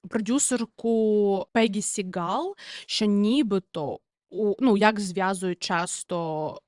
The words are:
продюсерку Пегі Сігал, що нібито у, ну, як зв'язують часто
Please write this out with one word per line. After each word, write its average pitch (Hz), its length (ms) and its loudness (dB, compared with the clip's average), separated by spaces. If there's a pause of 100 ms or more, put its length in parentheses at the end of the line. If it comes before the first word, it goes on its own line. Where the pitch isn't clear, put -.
продюсерку 220 1400 0
Пегі 220 300 2
Сігал, 196 720 -4 (300)
що - 200 0
нібито 202 920 0 (300)
у, 208 300 0
ну, 240 160 6
як 214 240 4
зв'язують 185 640 -2
часто 170 1040 -4